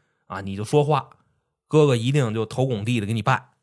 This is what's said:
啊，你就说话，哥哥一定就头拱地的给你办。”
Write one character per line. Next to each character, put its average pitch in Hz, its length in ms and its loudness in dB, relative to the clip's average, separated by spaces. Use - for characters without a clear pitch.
啊， 92 140 -12
你 98 140 -8
就 101 80 -8
说 147 200 2
话， 143 260 -2
哥 151 200 4
哥 131 80 2
一 117 160 -2
定 127 220 0
就 113 120 -2
头 127 200 -4
拱 110 180 -4
地 123 160 -2
的 101 60 -4
给 107 80 -4
你 110 80 -2
办。” - 280 0